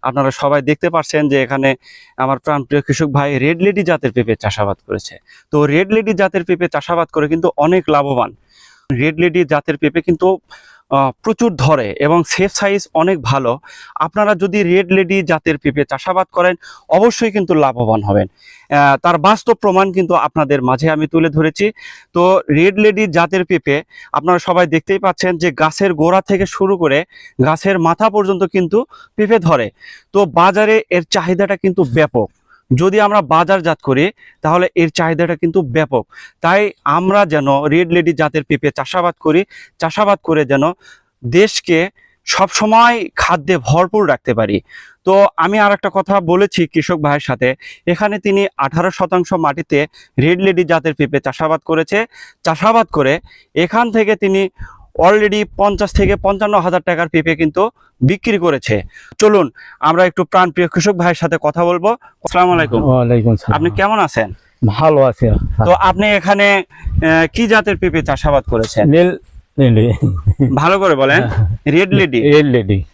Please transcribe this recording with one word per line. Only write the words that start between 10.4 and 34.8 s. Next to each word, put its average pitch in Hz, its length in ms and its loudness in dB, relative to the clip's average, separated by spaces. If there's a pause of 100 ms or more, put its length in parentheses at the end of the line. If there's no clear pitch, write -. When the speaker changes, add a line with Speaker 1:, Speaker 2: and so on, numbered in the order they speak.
Speaker 1:
আহ, 139 220 0 (120)
প্রচুর 220 320 -2
ধরে 131 440 0
এবং 160 240 2
সেফ 190 280 -2
সাইজ 196 420 -2
অনেক 165 280 0
ভালো। 127 380 -2 (360)
আপনারা 202 400 -2
যদি 196 280 -2
রেড 180 280 0
লেডি 190 320 0
জাতের 156 340 -2
পেঁপে 139 280 -2
চাষাবাদ 185 460 -4
করেন, 180 240 0 (340)
অবশ্যই 220 420 2
কিন্তু 185 220 -2
লাভবান 120 500 0
হবেন। 101 240 0
আহ, - 680 -2
তার 175 200 0
বাস্তব 202 360 0
প্রমাণ 196 380 0
কিন্তু 180 220 -2
আপনাদের 147 480 0
মাঝে 127 280 0
আমি 156 180 -2
তুলে 160 220 0
ধরেছি। 156 420 -2 (420)
তো 180 360 2
রেড 180 300 2
লেডি 214 280 2
জাতের 170 380 0
পেঁপে 156 380 -2 (280)
আপনারা 170 280 0
সবাই 175 280 0
দেখতেই 160 320 -2
পাচ্ছেন 180 380 -2
যে 165 140 -2
গাছের 160 420 -2
গোড়া 165 280 2
থেকে 196 240 -2
শুরু 190 320 -2
করে 160 280 0 (400)
গাছের 170 340 0
মাথা 170 300 0
পর্যন্ত 196 340 0
কিন্তু 190 420 -2 (300)
পেঁপে 214 240 2
ধরে। 156 300 0 (440)
তো 202 120 2
বাজারে 202 640 2
এর 180 200 0
চাহিদাটা 190 480 -2
কিন্তু 185 260 0
ব্যাপক। 127 460 0 (460)
যদি 190 260 2
আমরা 208 200 2
বাজারজাত 165 600 0
করি, 143 280 0 (300)
তাহলে 175 340 0
এর 170 140 2